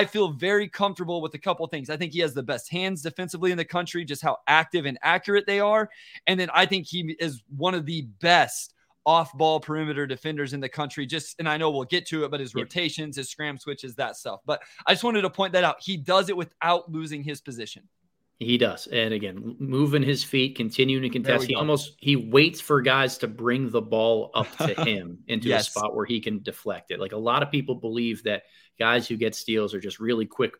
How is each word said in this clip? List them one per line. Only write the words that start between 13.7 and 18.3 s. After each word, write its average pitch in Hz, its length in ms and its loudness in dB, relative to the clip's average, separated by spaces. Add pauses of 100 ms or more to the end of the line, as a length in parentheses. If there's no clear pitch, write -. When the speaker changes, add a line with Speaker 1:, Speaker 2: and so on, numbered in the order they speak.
Speaker 1:
that 120 220 -4
stuff. 104 280 -10
But 147 160 -4 (260)
I 190 60 6
just 196 100 2
wanted 226 200 2
to 185 80 0
point 190 240 -4
that 180 100 6
out. 156 160 2
He 190 160 -6
does 180 320 2
it 190 80 -2
without 170 560 -2
losing 156 320 -6
his 147 160 -8
position. - 480 -12 (500)